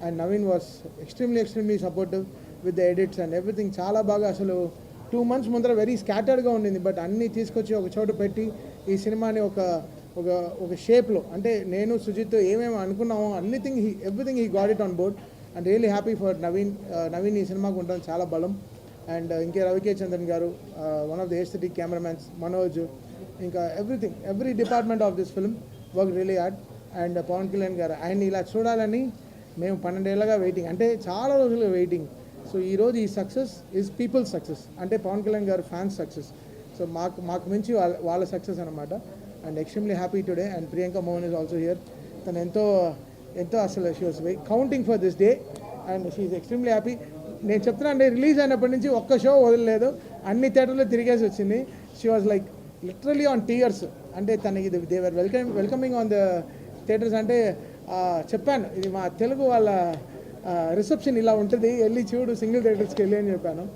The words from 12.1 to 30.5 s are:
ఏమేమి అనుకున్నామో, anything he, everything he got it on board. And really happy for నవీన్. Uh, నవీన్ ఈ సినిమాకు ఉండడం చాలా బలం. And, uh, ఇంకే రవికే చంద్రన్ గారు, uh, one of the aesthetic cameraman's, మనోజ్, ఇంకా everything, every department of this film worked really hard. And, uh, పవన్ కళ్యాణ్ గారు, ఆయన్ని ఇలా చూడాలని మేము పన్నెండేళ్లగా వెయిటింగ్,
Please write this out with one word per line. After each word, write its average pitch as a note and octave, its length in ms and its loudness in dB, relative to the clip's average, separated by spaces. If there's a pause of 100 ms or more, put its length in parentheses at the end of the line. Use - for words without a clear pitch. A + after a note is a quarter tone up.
ఏమేమి A3 400 4
అనుకున్నామో, G#3 680 -2
anything A#3+ 340 -2
he, G#3+ 180 2 (160)
everything B3 300 -2
he A3+ 160 0
got G3+ 220 4
it G#3 40 -2
on F#3+ 140 0
board. F3+ 200 0 (440)
And F3 60 -6
really G3+ 340 4
happy G#3 260 -2
for F3+ 160 0
నవీన్. F#3+ 320 0
Uh, E3+ 420 -6
నవీన్ G3+ 240 0
ఈ G3 60 2
సినిమాకు F#3+ 340 -2
ఉండడం F3+ 220 -4 (100)
చాలా F3 140 0
బలం. E3+ 360 -2 (580)
And, E3 140 -4
uh, E3 80 -2
ఇంకే F3 240 0
రవికే F#3+ 280 2
చంద్రన్ F3+ 360 -2
గారు, E3+ 260 0 (260)
uh, D#3 320 -2
one F#3 140 -4
of F3 80 -2
the F3 100 0
aesthetic F3+ 360 -6
cameraman's, E3+ 600 -6
మనోజ్, F3 380 -2 (600)
ఇంకా F3 400 -4
everything, G#3 320 -2 (200)
every B3 300 -2
department A3+ 460 2
of F#3 60 0
this F#3 140 -2 (100)
film G3+ 140 0 (460)
worked F#3+ 160 4
really F#3 240 0
hard. F#3 160 0 (520)
And, F3 80 -2
uh, F3 80 0
పవన్ F#3 300 -2
కళ్యాణ్ F#3+ 220 0
గారు, E3 300 -2
ఆయన్ని G3 220 0
ఇలా F#3+ 180 0 (120)
చూడాలని A3+ 560 0 (460)
మేము F#3 180 -2
పన్నెండేళ్లగా G3 580 0
వెయిటింగ్, F#3 340 0